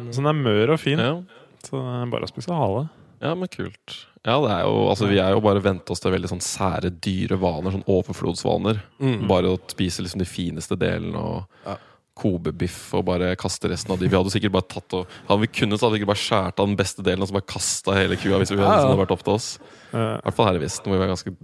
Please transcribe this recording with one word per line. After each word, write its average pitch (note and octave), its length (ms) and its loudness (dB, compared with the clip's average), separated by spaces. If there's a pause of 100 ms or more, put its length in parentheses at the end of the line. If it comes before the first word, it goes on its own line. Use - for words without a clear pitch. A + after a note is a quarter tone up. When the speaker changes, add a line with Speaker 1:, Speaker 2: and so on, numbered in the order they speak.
Speaker 1:
eh, A#2 40 -10
Speaker 2:
Så A#2 40 -8
den C#3 100 0
er D3+ 80 4
mør A#2 400 4
og D#3 60 2
fin. C#3+ 180 0
Speaker 3:
Ja. B2+ 160 2 (480)
Speaker 2:
Så - 160 -8
det C3 80 -6 (160)
er B2 80 -4
bare A#2 160 -2
å - 80 -6
spise B2+ 160 -8
hale. C#3+ 400 0 (320)
Speaker 3:
Ja, D3+ 140 -2
men F#3 140 -4
kult. - 560 -12 (200)
Ja, B2 160 2
det B2+ 80 2
er F2+ 140 0
jo, G#2 260 4
altså, G2+ 180 2
vi G2 120 4
er F#2 140 4
jo G#2 80 4
bare G2+ 200 4
vent F#2+ 300 0
oss G2+ 80 -4
til F#2 120 0
veldig F#2 160 0
sånn F2 140 -6
sære F2+ 480 -2
dyrevaner, F#2 800 -2
sånn F#2+ 140 -4
overflodsvaner. F#2 960 0 (180)
Speaker 1:
Mm. B2 280 0
Speaker 3:
Bare F#2 180 4
å F#2 140 0 (100)
spise F#2 320 -4
liksom F2+ 160 -8
de F#2 80 -2
fineste F2 500 -6
delene F2 400 -2
og E2 300 -6 (220)
Speaker 1:
Ja. G2 100 -8 (400)
Speaker 3:
Kobe-biff E2+ 800 -4
og F#2+ 100 -2
bare F2+ 300 0
kaste F#2 340 -4
resten F2 220 -4
av F#2 80 -2
de. F#2 80 0
Vi F#2+ 100 4
hadde F#2+ 140 2
sikkert G2+ 200 0
bare F#2+ 160 0
tatt - 240 -14
og, F#2 140 -4 (240)
hadde G2+ 120 4
vi A2+ 60 2
kunnet, G#2+ 300 0
så A#2+ 80 0
hadde G#2+ 140 2
vi G#2 40 -4
ikke G2+ 40 0
bare G2+ 100 2
skjært F#2+ 420 -2
av G2+ 60 2
den G2+ 100 0
beste G2+ 280 -4
delen F#2 180 0
og F#2+ 80 0
så G2 40 -4
bare G2 120 -2
kastet - 480 -4
hele F#2 220 4
kua F#2+ 240 2
hvis F#2+ 100 2
vi G2 80 0
Speaker 1:
Ja, G2 60 4
ja. G2 80 6
Speaker 3:
hadde, D#3 180 6
hadde G2 160 4
vært F2+ 60 0
opp F2+ 120 0
til G2+ 100 2
oss. - 260 -4 (340)
Speaker 2:
Ja. A2+ 240 -2
Speaker 3:
I - 80 -12
hvert - 80 0
fall A#2 140 4
her F#2 80 4
i - 100 0
Vesten, - 200 -6
hvor G2 120 2
vi F#2 80 2
har F#2+ 80 0
ganske F2+ 300 -6